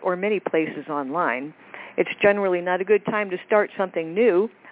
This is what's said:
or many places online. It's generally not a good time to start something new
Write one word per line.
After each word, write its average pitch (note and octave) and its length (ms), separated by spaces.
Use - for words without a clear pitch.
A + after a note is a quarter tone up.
or F#3 100
many G3 240
places D#3+ 500
online. C#3+ 640
It's F3+ 140
generally G3+ 380
not F3+ 200
a F#3+ 40
good G3+ 220
time G#3 240
to F3+ 140
start G#3 320
something F3 380
new G#3 340